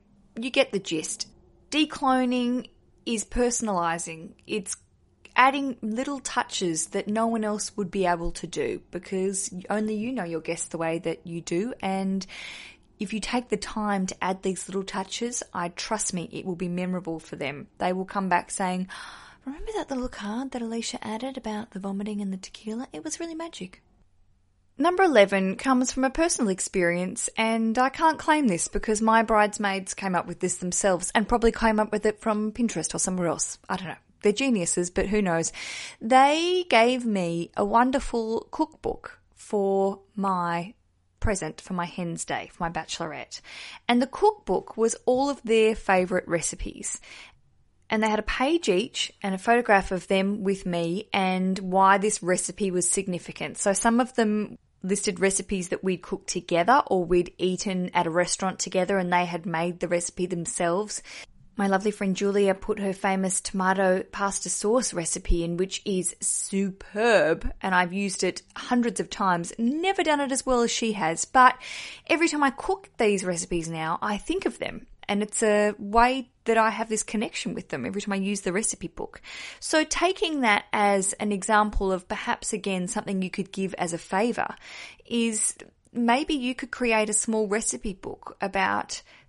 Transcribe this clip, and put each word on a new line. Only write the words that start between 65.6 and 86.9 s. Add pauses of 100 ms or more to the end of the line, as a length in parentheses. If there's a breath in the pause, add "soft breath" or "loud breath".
is
superb,
and
I've
used
it (160)
hundreds
of
times,
never
done
it
as
well
as
she
has,
but (480 loud breath)
every
time
I
cook
these
recipes
now,
I
think
of
them, (200)
and
it's
a
way (140)
that
I
have
this
connection
with
them
every
time
I
use
the
recipe
book. (380 loud breath)
So
taking
that
as
an
example
of
perhaps,
again,
something
you
could
give
as
a
favour (500 loud breath)
is (360)
maybe
you
could
create